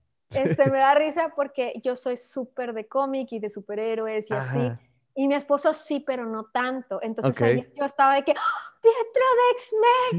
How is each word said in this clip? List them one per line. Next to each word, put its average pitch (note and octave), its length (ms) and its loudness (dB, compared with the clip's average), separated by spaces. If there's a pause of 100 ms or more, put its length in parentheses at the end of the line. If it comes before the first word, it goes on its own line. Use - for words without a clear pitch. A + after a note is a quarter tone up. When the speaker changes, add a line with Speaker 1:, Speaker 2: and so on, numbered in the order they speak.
(340)
Speaker 1:
este, C4+ 360 2
me C4+ 80 0
da C4+ 160 6
risa D#4 420 0
porque C4+ 380 -4 (100)
yo B3 120 -4
soy B3 200 -6
súper B3 560 -8
de A3 160 -10
cómic C4+ 440 -4
y A3+ 60 -6
de G#3 120 -8
superhéroes G#3+ 800 -6
y - 40 -4
así. C3 240 -4
Speaker 2:
Ajá. B2 220 -4 (380)
Speaker 1:
Y C#4 100 0
mi C#4 60 2
esposo C#4+ 380 0
sí, D4 340 -6
pero B3+ 200 -4
no A3 260 -8
tanto. B3 500 -4
Entonces, A3 300 -2
Speaker 2:
Ok. B2 100 -4
Speaker 1:
ayer A#2+ 320 2
yo C#4+ 120 -4
estaba C4+ 300 2
de C#4 80 0
que, D4+ 80 4
¡Ah! - 400 -4 (100)
¡Pietro A#4 400 4 (160)
de B4 180 6
X-Men! A#4+ 640 2